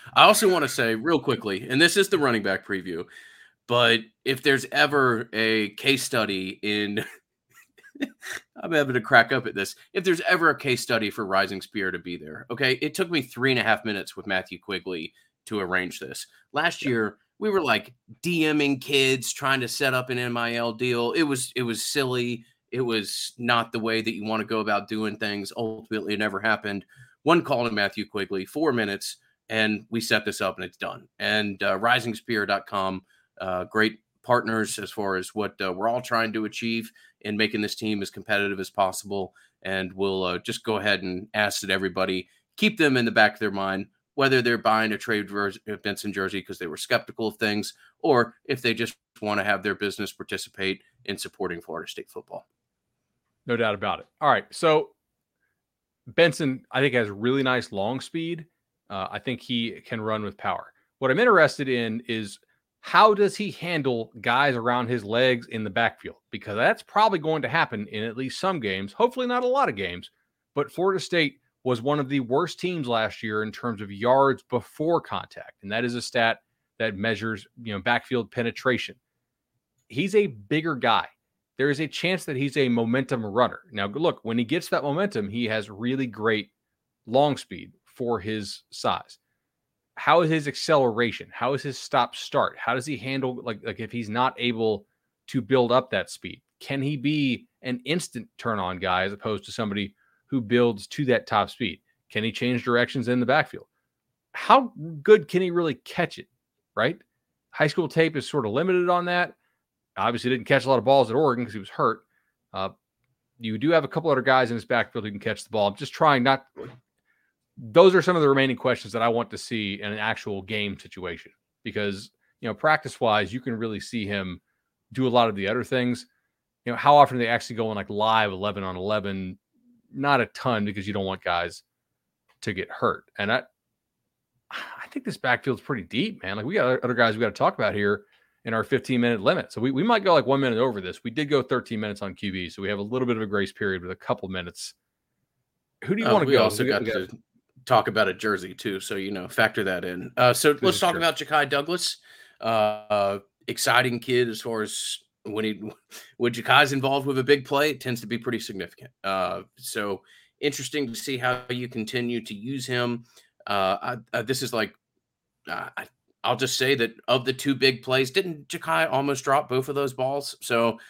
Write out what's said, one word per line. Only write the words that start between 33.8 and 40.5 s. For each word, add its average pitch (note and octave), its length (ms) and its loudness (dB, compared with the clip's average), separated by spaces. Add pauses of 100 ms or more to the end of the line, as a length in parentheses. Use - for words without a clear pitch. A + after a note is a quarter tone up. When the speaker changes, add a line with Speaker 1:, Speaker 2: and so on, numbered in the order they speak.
Speaker 1:
partners A2+ 540 0
as G2+ 140 -10
far G2 240 -2
as F#2 180 -6
what, G2+ 280 -4
uh, F#2+ 100 -2
we're F#2+ 160 -2
all A#2+ 140 0
trying A2+ 320 0
to A2 100 -2
achieve A2+ 480 -6 (300)
in G#2 160 -4
making A2 240 0
this G#2 140 -4
team G#2+ 260 -4
as F#2+ 80 -6
competitive G2+ 500 -2
as F#2 100 -8
possible. G2 640 -2 (280)
And F#2+ 320 -4
we'll, F#2+ 300 0
uh, F2+ 160 -2
just - 240 -8